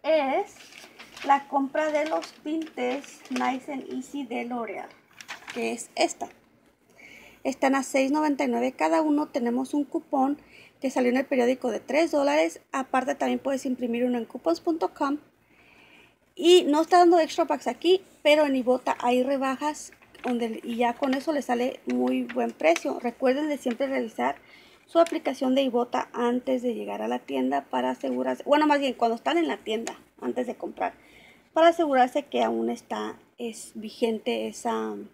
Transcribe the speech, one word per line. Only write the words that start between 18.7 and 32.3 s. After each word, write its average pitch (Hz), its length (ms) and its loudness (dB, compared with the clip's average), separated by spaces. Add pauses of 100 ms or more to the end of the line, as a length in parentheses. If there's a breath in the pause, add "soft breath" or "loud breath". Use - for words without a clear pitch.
hay 247 240 2
rebajas 269 680 -4 (280)
donde, 233 420 -4
y 233 120 -6
ya 240 180 2
con 269 200 -2
eso 277 180 -2
le 285 100 0
sale 247 440 -2
muy 247 380 0
buen 233 280 -4
precio. 311 480 0
Recuerden 262 480 -2
de 294 100 -2
siempre 262 300 -4
revisar 254 480 -4 (500 loud breath)
su - 140 2
aplicación 277 560 0
de 277 60 2
Ibotta 247 500 -2
antes 247 500 0
de 240 120 -2
llegar 208 280 -6
a 214 60 -4
la 247 120 -2
tienda 143 500 -2
para - 220 0
asegurarse, 254 540 -4
bueno, 294 220 4
más 285 120 4
bien 269 160 -2
cuando 233 200 0
están 277 220 -2
en 330 100 2
la 214 100 -4
tienda 220 380 -8 (240)
antes 247 260 -4
de - 120 -10
comprar, - 360 -8 (600 loud breath)
para 330 160 6
asegurarse 285 560 2
que 240 180 0